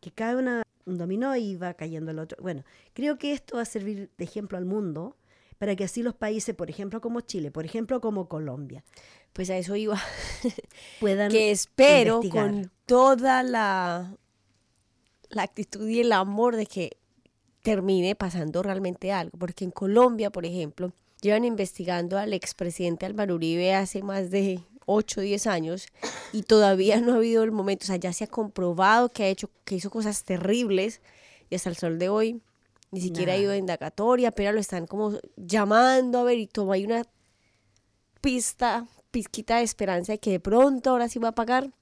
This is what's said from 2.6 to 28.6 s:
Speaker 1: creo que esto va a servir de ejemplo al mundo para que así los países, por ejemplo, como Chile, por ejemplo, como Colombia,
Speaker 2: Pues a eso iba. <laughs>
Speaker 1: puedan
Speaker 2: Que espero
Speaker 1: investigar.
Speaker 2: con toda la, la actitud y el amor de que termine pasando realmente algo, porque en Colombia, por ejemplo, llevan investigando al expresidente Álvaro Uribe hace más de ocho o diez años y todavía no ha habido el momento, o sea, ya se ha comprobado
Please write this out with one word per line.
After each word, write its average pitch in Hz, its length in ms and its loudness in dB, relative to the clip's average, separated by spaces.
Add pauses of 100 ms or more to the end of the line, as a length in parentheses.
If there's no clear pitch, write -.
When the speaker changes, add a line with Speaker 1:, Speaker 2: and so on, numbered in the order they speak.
Speaker 1:
creo 294 220 -2
que 285 160 -4
esto 277 260 -8
va 233 40 -4
a - 20 -4
servir 202 540 -8
de 175 60 -8
ejemplo 202 340 -10
al 180 60 -6
mundo 185 520 -6 (420)
para 202 160 -2
que 196 100 -4
así 233 180 -6
los 240 120 -4
países, 214 400 -4
por 165 160 -8
ejemplo, 202 300 -10
como 233 200 -6
Chile, 156 300 -8
por 156 140 -8
ejemplo, 226 360 -4
como 208 280 -4
Colombia, 143 560 -10 (480)
Speaker 2:
Pues 185 180 -6
a 185 80 -2
eso 185 180 -4
iba. 208 240 -2 (420)
<laughs> - 580 -8
Speaker 1:
puedan 208 300 2
Speaker 2:
Que 214 200 4
espero 233 640 6
Speaker 1:
investigar. 208 340 0
Speaker 2:
con 202 220 -6 (140)
toda 254 560 6
la, 190 720 -2 (1120)
la 202 140 -4
actitud 208 460 -8
y 226 120 0
el 240 120 4
amor 208 440 2
de 214 100 -2
que - 300 -8 (680)
termine 190 520 2
pasando 175 480 -4
realmente 190 500 -4
algo, 175 240 -6
porque 180 280 -8
en 180 80 -6
Colombia, 214 580 4
por 175 160 -8
ejemplo, 175 460 -6 (280)
llevan 208 240 2
investigando 185 720 -2
al 208 140 -4
expresidente 175 720 -4
Álvaro 202 300 -2
Uribe 170 400 0
hace 190 280 -2
más 196 280 -4
de 190 300 0 (260)
ocho 214 340 0
o - 20 -2
diez 202 240 -2
años 175 420 -4 (440)
y 214 100 -4
todavía 202 580 6
no 240 120 4
ha 254 40 4
habido 226 260 4
el 220 100 2
momento, 196 320 -2
o - 40 -8
sea, 190 80 0
ya 180 160 -4
se 214 120 -6
ha - 40 -12
comprobado 202 840 2